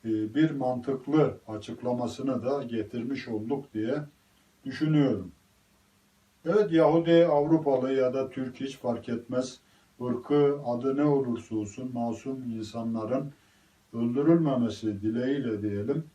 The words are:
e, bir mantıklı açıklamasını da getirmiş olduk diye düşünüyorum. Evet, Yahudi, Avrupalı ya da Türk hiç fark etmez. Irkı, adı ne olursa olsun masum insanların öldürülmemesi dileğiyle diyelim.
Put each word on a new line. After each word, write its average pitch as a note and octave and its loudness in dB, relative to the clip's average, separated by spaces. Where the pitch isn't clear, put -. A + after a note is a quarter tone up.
e, A2 -2
bir D#3 4
mantıklı C3+ 0
açıklamasını A#2+ -4
da C#3 -2
getirmiş A#2 -6
olduk A2+ -6
diye A2 -2
düşünüyorum. C3+ 2
Evet, F3+ 4
Yahudi, E3 6
Avrupalı C#3+ 4
ya B2+ 2
da C3+ -2
Türk C3 -8
hiç C3+ -8
fark A#2+ -4
etmez. B2 -4
Irkı, C#3+ 2
adı B2 -2
ne D3 2
olursa C3 0
olsun A2 -6
masum A#2+ -6
insanların A2+ -4
öldürülmemesi A#2+ 2
dileğiyle A#2 -2
diyelim. G#2+ -2